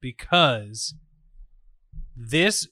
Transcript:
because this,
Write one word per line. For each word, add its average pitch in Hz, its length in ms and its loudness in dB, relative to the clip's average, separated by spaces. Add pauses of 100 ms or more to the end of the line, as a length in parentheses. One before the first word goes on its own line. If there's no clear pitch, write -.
because 120 960 0 (1200)
this, 156 560 0